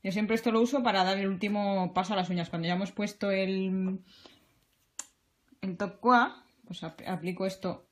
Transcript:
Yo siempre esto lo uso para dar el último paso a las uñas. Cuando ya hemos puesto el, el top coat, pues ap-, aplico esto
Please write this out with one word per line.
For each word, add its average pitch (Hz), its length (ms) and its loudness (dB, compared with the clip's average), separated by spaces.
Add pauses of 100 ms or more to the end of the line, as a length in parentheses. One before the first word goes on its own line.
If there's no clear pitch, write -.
Yo 190 100 -2
siempre 214 240 0
esto 233 160 0
lo 220 80 4
uso 247 220 2
para 196 200 4
dar 190 140 2
el 196 120 0
último 196 640 0
paso 185 180 0
a 202 40 2
las 180 120 0
uñas. 175 220 -2
Cuando 165 180 -4
ya 175 60 2
hemos 190 180 -2
puesto 202 380 -4
el, 190 680 0 (1600)
el 185 160 -6
top 196 220 -4
coat, 247 320 4 (340)
pues - 160 -14
ap-, - 260 -12
aplico 180 380 -4
esto 185 460 -6